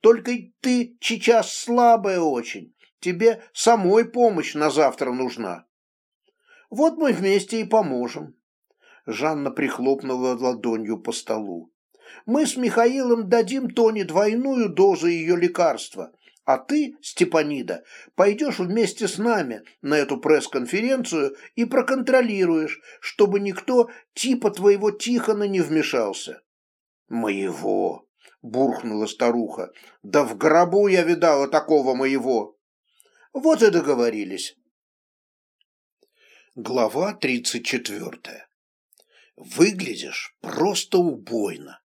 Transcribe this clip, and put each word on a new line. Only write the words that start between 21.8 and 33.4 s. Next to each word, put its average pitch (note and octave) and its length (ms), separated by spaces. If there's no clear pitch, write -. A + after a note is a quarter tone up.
чтобы G3+ 400
никто G#3+ 500
типа A#3+ 380
твоего G3+ 400
Тихона G#3+ 560
не G3 140
вмешался". C#3+ 800
"Моего!" G2 1000
буркнула A#2 640
старуха. A#2 640
"Да C#3+ 200
в A2+ 140
гробу F3 500
я F#3 140
видала E3 460
такого C#3+ 480
моего!" B2+ 640
Вот D4 300